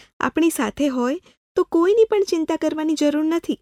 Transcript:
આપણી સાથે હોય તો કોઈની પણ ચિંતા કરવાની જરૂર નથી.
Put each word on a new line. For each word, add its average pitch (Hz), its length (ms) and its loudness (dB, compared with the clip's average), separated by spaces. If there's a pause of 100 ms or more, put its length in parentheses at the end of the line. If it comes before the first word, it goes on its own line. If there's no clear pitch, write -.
(200)
આપણી 320 300 0
સાથે 277 380 -2
હોય 254 320 -2 (360)
તો 359 80 2
કોઈની 403 420 2
પણ 415 180 2
ચિંતા 330 320 -2
કરવાની 311 380 -2
જરૂર 294 320 0
નથી. 330 360 -2